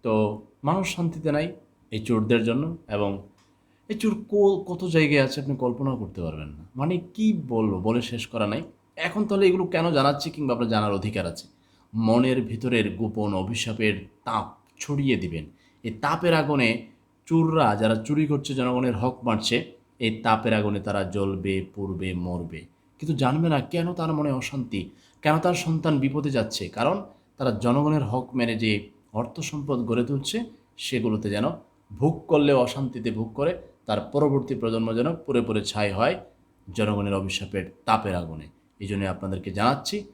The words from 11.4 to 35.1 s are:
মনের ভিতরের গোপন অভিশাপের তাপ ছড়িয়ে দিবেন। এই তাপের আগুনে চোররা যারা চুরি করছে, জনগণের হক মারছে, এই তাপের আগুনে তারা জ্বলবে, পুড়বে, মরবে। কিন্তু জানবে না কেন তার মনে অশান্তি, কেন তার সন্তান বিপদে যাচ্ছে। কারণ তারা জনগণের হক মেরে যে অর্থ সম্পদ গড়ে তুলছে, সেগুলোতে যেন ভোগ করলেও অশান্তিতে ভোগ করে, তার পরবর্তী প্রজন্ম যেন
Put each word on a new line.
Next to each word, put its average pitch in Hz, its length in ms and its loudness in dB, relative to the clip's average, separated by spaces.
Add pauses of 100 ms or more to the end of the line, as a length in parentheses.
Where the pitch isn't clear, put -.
মনের 120 460 4
ভিতরের 113 560 0
গোপন 104 360 -2
অভিশাপের 104 760 -2 (160)
তাপ 110 220 -2 (340)
ছড়িয়ে 139 380 0
দিবেন। 82 280 -6 (380)
এই 113 80 -6
তাপের 160 420 0
আগুনে 139 540 2 (380)
চোররা 160 500 4
যারা 110 200 2
চুরি 147 320 0
করছে, 143 260 -2
জনগণের 123 420 0
হক 123 280 -2
মারছে, 110 500 0 (260)
এই 110 220 -2
তাপের 110 320 2
আগুনে 104 260 0
তারা 101 240 -2
জ্বলবে, 95 600 -2 (100)
পুড়বে, 92 380 -4
মরবে। 87 460 -6 (400)
কিন্তু 156 180 -2
জানবে 143 320 2
না 147 100 2
কেন 170 340 -4
তার 165 200 -2
মনে 151 180 0
অশান্তি, 120 580 -4 (320)
কেন 156 180 4
তার 175 140 2
সন্তান 160 460 0
বিপদে 139 300 0
যাচ্ছে। 110 400 -2
কারণ 156 340 0 (340)
তারা 127 140 0
জনগণের 135 520 2
হক 127 320 -4
মেরে 117 200 0
যে 107 340 0 (240)
অর্থ 113 260 -4
সম্পদ 139 460 -4
গড়ে 117 180 0
তুলছে, 139 400 -4 (340)
সেগুলোতে 107 520 -2
যেন 104 160 0 (520)
ভোগ 160 300 0
করলেও 143 300 6
অশান্তিতে 123 540 0
ভোগ 110 220 -4
করে, 156 240 -2 (280)
তার 104 160 0
পরবর্তী 139 540 2
প্রজন্ম 113 380 0
যেন 131 220 0